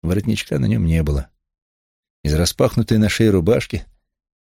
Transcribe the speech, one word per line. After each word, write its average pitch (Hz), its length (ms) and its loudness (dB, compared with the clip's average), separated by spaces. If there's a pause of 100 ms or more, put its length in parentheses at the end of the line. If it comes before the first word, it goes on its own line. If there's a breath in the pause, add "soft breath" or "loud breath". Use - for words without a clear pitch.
Воротничка 98 560 -2
на 67 80 0
нем 104 200 0
не 82 160 2
было. 73 280 -2 (920)
Из 76 100 -2
распахнутой 110 640 0
на 107 140 2
шее 113 180 2
рубашки 98 560 0 (600)